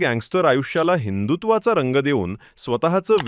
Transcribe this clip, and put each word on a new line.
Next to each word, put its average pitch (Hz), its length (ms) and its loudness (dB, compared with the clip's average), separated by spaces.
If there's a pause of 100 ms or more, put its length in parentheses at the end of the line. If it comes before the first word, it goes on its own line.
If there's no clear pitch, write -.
गँगस्टर 143 420 0
आयुष्याला 160 500 2
हिंदुत्वाचा 165 800 0
रंग 131 220 0
देऊन 123 400 0 (200)
स्वतःचं 175 600 0 (120)